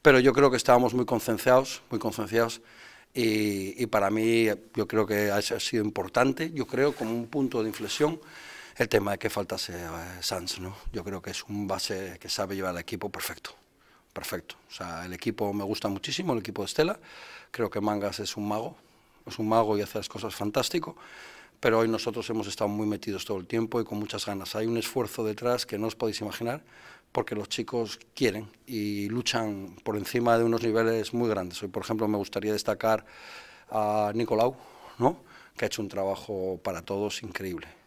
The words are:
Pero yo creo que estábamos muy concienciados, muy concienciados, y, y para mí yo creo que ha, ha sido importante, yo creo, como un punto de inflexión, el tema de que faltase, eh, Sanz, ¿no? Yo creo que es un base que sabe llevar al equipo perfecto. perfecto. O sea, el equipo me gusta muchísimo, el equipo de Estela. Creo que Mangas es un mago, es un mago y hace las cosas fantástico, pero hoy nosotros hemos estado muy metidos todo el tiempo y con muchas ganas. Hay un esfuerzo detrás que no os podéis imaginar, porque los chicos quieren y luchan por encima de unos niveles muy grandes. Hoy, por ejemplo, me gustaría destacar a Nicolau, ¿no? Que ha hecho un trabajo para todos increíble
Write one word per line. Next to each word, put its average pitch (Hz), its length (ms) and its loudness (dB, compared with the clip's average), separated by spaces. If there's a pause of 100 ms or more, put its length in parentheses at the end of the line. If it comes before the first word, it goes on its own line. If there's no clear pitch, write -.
Pero 135 180 12
yo 127 140 8
creo 139 180 8
que 123 60 2
estábamos 123 360 6
muy 123 120 2
concienciados, 127 840 2
muy 113 100 -2
concienciados, 113 640 0 (520)
y, 107 680 0
y 117 60 0
para 101 240 4
mí 113 340 4 (300)
yo 107 120 0
creo 110 200 2
que 104 240 2
ha, 101 60 2
ha 104 40 2
sido 113 420 0
importante, 127 720 0
yo 131 140 -4
creo, 135 260 2
como 113 180 -4
un 117 160 -4
punto 127 360 0
de 110 60 -2
inflexión, 147 500 0 (560)
el 120 120 2
tema 101 240 4
de 95 60 -2
que 107 120 -4
faltase, 95 440 -4
eh, 87 140 -8 (340)
Sanz, 87 380 -4
¿no? 95 180 -10 (160)
Yo 95 100 -6
creo 95 180 -8
que - 100 -10
es - 140 -8
un 104 220 -4
base 95 520 -4
que 98 100 -14
sabe 98 260 -2
llevar 92 200 -2
al 85 60 -6
equipo 101 280 -6
perfecto. - 460 -10 (640)
perfecto. - 380 -8 (120)
O - 60 -18
sea, 85 320 -10
el 90 80 -8
equipo 101 400 -2
me 101 100 -2
gusta 104 260 -2
muchísimo, 139 440 -2
el 113 60 2
equipo 101 240 -6
de - 20 -2
Estela. 165 340 0 (520)
Creo 107 180 -2
que 104 100 -2
Mangas 101 400 0
es 101 160 -6
un 104 120 -4
mago, 110 280 -2 (520)
es 110 100 -10
un 110 100 0
mago 110 300 4
y 104 40 0
hace 104 180 -4
las - 100 -8
cosas 104 240 -8
fantástico, - 640 -2 (640)
pero 113 180 6
hoy 113 100 6
nosotros 113 440 -4
hemos 110 160 -2
estado 101 200 -2
muy 104 200 0
metidos 101 380 -4
todo 101 120 -4
el 90 80 -8
tiempo 113 340 0
y 113 60 0
con 104 140 -6
muchas 104 260 -6
ganas. 98 300 -6
Hay 110 100 0
un 113 100 0
esfuerzo 113 480 -2
detrás 117 440 0
que 107 100 -6
no 107 80 -2
os 110 100 -4
podéis 107 260 -2
imaginar, 117 420 -6 (480)
porque - 240 -2
los 104 120 -4
chicos 113 520 -4 (160)
quieren 107 340 0 (160)
y 104 440 -2
luchan 107 760 -2
por 107 120 -2
encima 117 440 4
de 117 60 4
unos 113 180 2
niveles 113 500 2
muy 120 160 2
grandes. 92 320 -2
Hoy, 98 80 -8
por 95 140 -6
ejemplo, 110 240 0
me 104 100 2
gustaría 101 360 -2
destacar 107 520 2 (640)
a 107 460 2
Nicolau, 113 400 2 (420)
¿no? 135 200 4 (380)
Que 117 100 0
ha - 20 0
hecho 107 160 -4
un 98 60 -4
trabajo 95 720 -2
para 87 180 -4
todos 98 400 -2
increíble 92 460 -8 (200)